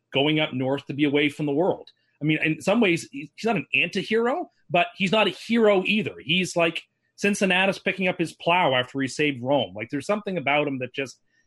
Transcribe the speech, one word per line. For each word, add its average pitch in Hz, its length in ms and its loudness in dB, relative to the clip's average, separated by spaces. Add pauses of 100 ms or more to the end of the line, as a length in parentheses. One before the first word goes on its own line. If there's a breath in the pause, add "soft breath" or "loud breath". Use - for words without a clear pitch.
(120)
going 151 280 2
up 156 140 -2
north 135 340 -2
to 151 80 -8
be 143 80 0
away 147 260 4
from 151 160 -4
the 143 80 0
world. 160 360 0 (300)
I 143 60 -4
mean, 156 180 2
in 156 180 0
some 202 200 2
ways, 170 300 2
he's 269 180 -14 (140)
not 214 140 0
an 139 180 -4
anti-hero, 220 760 0 (200)
but 170 260 2
he's 185 160 -2
not 214 160 4
a 175 40 0
hero 208 540 2
either. 202 380 -2
He's 175 320 -2
like 170 260 0 (360)
Cincinnatus 196 640 0
picking 190 280 -4
up 180 120 -2
his 165 140 -4
plow 170 420 2
after 127 260 -2
he 131 60 -2
saved 139 360 -2
Rome. 127 320 0
Like, 113 140 -10
there's 143 160 -6
something 202 320 -4
about 147 300 0
him 139 120 -4
that 123 140 -8
just 139 260 -8 (280)